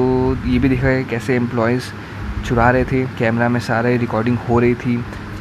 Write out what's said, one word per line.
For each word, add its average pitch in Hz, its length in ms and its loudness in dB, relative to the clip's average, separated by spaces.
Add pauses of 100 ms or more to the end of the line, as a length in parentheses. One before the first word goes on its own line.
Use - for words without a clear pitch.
(460)
ये 123 120 2
भी 135 100 2
देखा 127 140 0
गया 131 200 2
कैसे 123 340 -2
एम्प्लॉइज 120 460 0 (640)
चुरा 120 240 4
रहे 127 140 4
थे, 131 220 0
कैमरा 120 420 0
में 120 120 0
सारे 120 360 0
रिकॉर्डिंग 117 420 0
हो 120 200 0
रही 120 160 4
थी, 120 300 -2 (360)